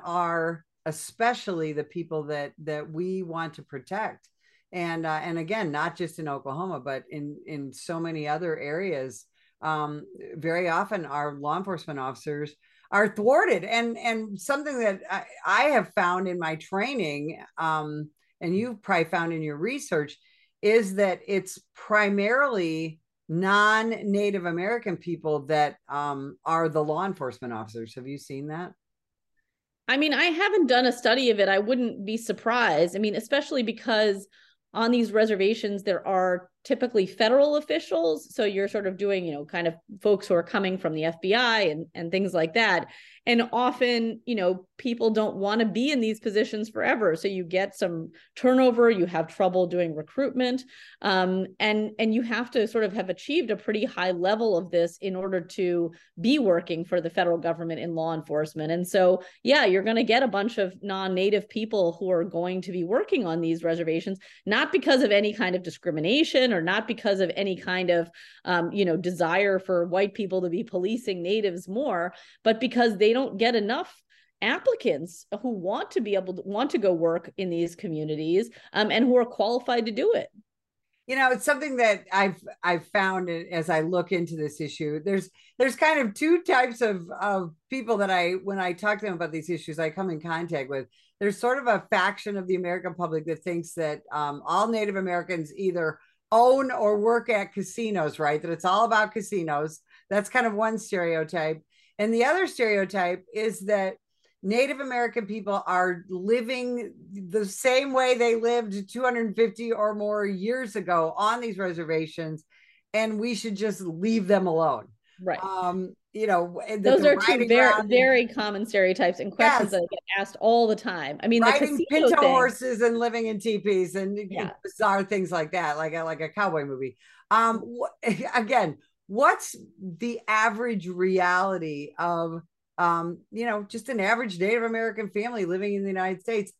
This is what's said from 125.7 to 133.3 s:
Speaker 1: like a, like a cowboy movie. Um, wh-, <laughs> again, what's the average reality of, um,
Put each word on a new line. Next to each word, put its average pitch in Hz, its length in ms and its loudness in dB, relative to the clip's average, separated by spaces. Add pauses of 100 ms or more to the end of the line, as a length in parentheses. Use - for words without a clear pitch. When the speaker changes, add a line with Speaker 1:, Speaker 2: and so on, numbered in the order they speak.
Speaker 1:
like 156 160 -4
a, 165 100 -4
like 160 180 -6
a 156 80 -6
cowboy 160 360 -2
movie. 131 320 -8 (320)
Um, 226 480 2 (260)
wh-, 220 220 -2
<laughs> - 80 -6
again, 220 440 0 (280)
what's 277 500 2 (240)
the 190 480 -8
average 220 600 0
reality 180 1120 0
of, 165 420 -2 (380)
um, 170 400 0 (120)